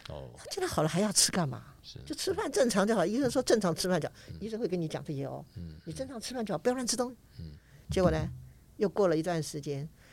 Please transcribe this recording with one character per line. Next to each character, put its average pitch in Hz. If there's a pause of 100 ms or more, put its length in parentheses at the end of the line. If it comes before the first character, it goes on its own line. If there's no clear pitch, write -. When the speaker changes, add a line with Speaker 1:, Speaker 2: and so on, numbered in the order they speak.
Speaker 1:
哦。 139
Speaker 2:
他 -
现 381
在 370
好 -
了 156
还 160
要 208
吃 -
干 170
嘛？ 131 (180)
Speaker 1:
是。 -
Speaker 2:
就 311
吃 -
饭 370
正 269
常 202
就 226
好， 180
医 208
生 277
说 254
正 240
常 175
吃 -
饭 180
就 147
好， - (140)
Speaker 1:
嗯。 -
Speaker 2:
医 208
生 220
会 226
跟 175
你 160
讲 147
这 156
些 139
哦。 131 (140)
Speaker 1:
嗯， - (100)
Speaker 2:
你 160
正 262
常 262
吃 -
饭 240
就 196
好， 151
Speaker 1:
嗯。 -
Speaker 2:
不 -
要 247
乱 254
吃 -
东 247
西。 240 (220)
Speaker 1:
嗯。 80 (380)
Speaker 2:
结 185
果 180
呢， 156 (520)
又 208
过 190
了 156
一 160
段 165
时 151
间， 143 (240)